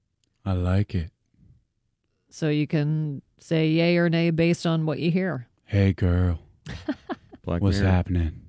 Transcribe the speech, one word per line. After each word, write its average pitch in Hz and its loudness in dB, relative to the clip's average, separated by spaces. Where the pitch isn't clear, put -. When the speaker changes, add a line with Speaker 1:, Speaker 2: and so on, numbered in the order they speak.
Speaker 1:
I 98 0
like 92 0
it. 85 -4
Speaker 2:
So - -4
you 151 0
can 151 -2
say 160 0
yay 165 2
or 170 2
nay 170 2
based 170 0
on 160 0
what 151 -2
you 165 0
hear. 165 -2
Speaker 1:
"Hey, 98 2
girl. 90 0
Speaker 2:
<laughs> - -12
Speaker 3:
Black 87 -4
Speaker 1:
What's 98 2
Speaker 3:
Mirror. 98 2
Speaker 1:
happening?" 87 0